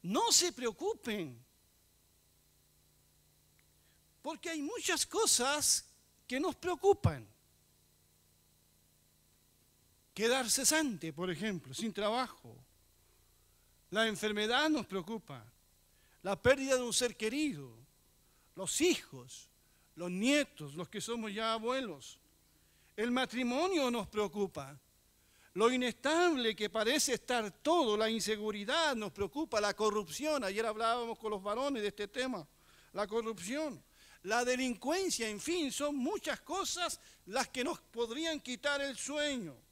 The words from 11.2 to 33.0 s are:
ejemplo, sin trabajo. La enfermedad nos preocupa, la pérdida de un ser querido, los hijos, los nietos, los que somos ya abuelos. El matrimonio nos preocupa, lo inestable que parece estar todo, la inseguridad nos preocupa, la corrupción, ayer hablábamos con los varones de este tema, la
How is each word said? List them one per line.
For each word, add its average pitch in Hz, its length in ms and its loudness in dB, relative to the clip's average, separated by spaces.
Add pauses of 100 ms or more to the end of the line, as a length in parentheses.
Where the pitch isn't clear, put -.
ejemplo, 165 420 -4
sin 208 220 -4
trabajo. 220 600 -4 (1400)
La 214 160 2
enfermedad 214 640 0
nos 311 180 0
preocupa, 180 560 -8 (800)
la 190 180 -4
pérdida 269 360 4
de 254 60 2
un 233 100 -2
ser 240 240 0
querido, 220 580 -4 (800)
los - 280 -2
hijos, 135 680 -2 (460)
los 175 160 -6
nietos, 196 640 0
los 165 160 -8
que 202 100 -8
somos 220 320 -6
ya 220 220 -2
abuelos. 226 640 -6 (800)
El 233 140 0
matrimonio 262 800 2
nos 226 180 -2
preocupa, 180 680 -4 (760)
lo 226 180 6
inestable 254 840 2
que 208 140 -2
parece 240 460 2
estar 226 360 -2
todo, 285 460 4
la 220 140 2
inseguridad 214 840 0
nos 208 160 -4
preocupa, 220 480 -2
la 208 160 2
corrupción, 214 680 0
ayer 202 220 -2
hablábamos 226 520 -2
con 220 120 -6
los 202 120 -4
varones 240 400 -2
de 208 60 0
este 202 200 -6
tema, 247 380 -4 (460)
la 202 140 -2